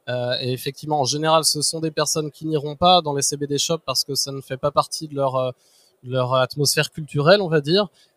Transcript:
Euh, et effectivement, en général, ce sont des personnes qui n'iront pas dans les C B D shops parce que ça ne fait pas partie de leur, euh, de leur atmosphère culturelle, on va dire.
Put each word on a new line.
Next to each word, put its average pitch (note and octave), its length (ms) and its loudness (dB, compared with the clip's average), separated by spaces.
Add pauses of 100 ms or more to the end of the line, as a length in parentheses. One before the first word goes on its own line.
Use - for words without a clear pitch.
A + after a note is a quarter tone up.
Euh, B2 320 -2
et B2+ 140 -2
effectivement, D3 460 -6
en C3 60 2
général, D#3 380 2
ce D3 200 0
sont E3 160 -2
des D#3+ 100 -2
personnes D#3 400 -2
qui - 160 -14
n'iront D3 300 -2
pas F3+ 260 6
dans D3 140 -2
les C#3 80 0
C - 140 -2
B C#3+ 80 -4
D C#3 120 -2
shops D#3+ 260 -2
parce C3 200 -2
que C#3+ 100 -6
ça C#3 180 -4
ne C3+ 100 -8
fait C3 160 -8
pas D3 120 0
partie D#3 380 -2
de D3 80 -10
leur, C3+ 200 0
euh, B2+ 160 0 (520)
de B2 80 -10
leur B2+ 240 2
atmosphère C3+ 560 0
culturelle, D#3 500 4
on F3 80 -2
va D3+ 120 2
dire. F3 260 0 (300)